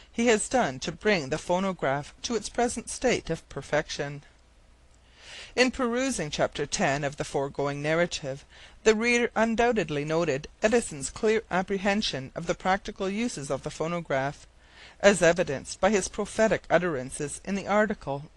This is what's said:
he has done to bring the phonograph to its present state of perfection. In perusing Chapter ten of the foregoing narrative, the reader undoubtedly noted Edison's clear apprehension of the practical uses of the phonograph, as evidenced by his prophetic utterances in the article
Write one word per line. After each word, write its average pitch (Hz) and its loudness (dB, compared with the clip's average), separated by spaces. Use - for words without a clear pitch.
he 233 0
has 214 4
done 160 2
to - -6
bring 165 0
the 151 -2
phonograph 170 0
to 240 -2
its - -4
present 240 -2
state - 0
of 165 -6
perfection. 147 -4
In 247 4
perusing 240 -2
Chapter 147 -2
ten 143 0
of 143 -4
the 156 -4
foregoing 143 -4
narrative, 151 -2
the 220 6
reader 240 2
undoubtedly 214 0
noted 156 -2
Edison's 214 0
clear 220 0
apprehension 190 0
of 170 -8
the 175 0
practical 196 -2
uses 196 -4
of 139 -4
the 151 -8
phonograph, 156 -2
as 196 6
evidenced 165 2
by 190 4
his 190 2
prophetic 202 0
utterances 147 0
in 196 -4
the 190 -6
article 190 0